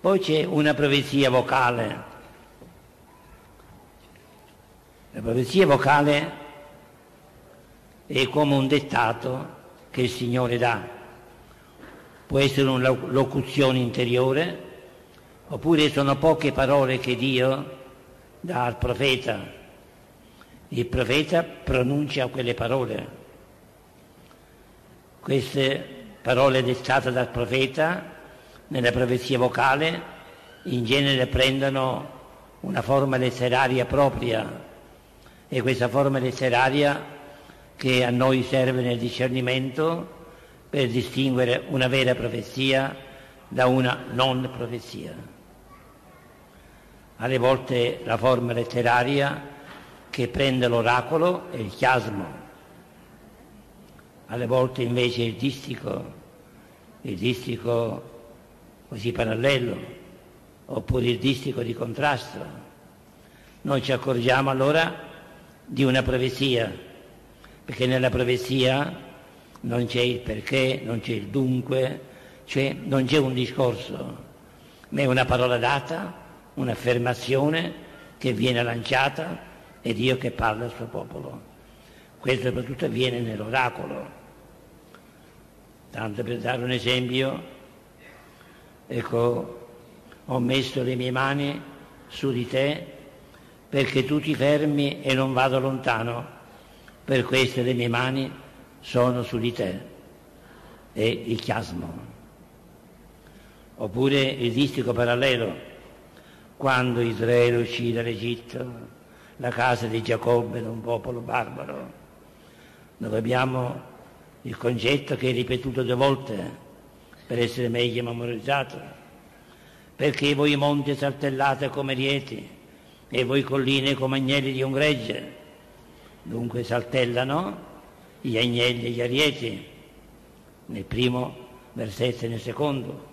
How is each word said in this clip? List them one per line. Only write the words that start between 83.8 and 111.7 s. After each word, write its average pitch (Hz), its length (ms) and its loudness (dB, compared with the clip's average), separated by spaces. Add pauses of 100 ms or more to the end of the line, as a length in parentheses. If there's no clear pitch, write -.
Tanto 110 340 -8
per 120 160 -6
dare 120 240 -4
un 127 80 -4
esempio, 127 720 0 (1400)
ecco, 117 800 -2 (580)
"Ho 131 140 -2
messo 127 440 0
le 127 120 -2
mie 123 160 -4
mani 143 500 -2 (460)
su - 240 -4
di 120 160 -2
te 143 380 -2 (800)
perché 135 380 2
tu 151 140 0
ti 151 160 -2
fermi 143 640 2
e 135 120 0
non 131 200 2
vada 127 240 4
lontano, 120 680 -2 (800)
per 131 200 2
questo 127 380 2
le 123 120 0
mie 120 140 0
mani 131 440 0 (500)
sono 123 420 2
su 117 160 -4
di 117 120 0
te." 95 280 -4 (1120)
È - 80 -4
il 113 400 -2
chiasmo. 87 680 -6 (1700)
Oppure 131 440 0
il 131 300 0
distico 127 420 0
parallelo, 120 760 0 (880)
quando 127 460 2
Israele 120 560 4
uscì 120 340 -2
dall'Egitto, 117 960 -6 (480)
la 123 120 -4
casa 120 380 2
di 110 160 -2
Giacobbe 117 560 0
era 110 100 -6
un 113 120 -8
popolo 117 380 -4
barbaro, 117 720 -8 (1040)